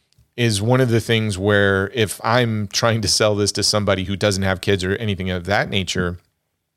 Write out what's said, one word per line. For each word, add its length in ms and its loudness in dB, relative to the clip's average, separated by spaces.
is 240 0
one 180 2
of 80 4
the 140 2
things 360 0
where 560 2
if 300 -2
I'm 460 2
trying 320 0
to 80 -2
sell 260 2
this 180 0
to 100 -4
somebody 420 0
who 100 -6
doesn't 280 0
have 180 0
kids 240 0
or 100 0
anything 340 -4
of 180 -4
that 220 0
nature, 480 -2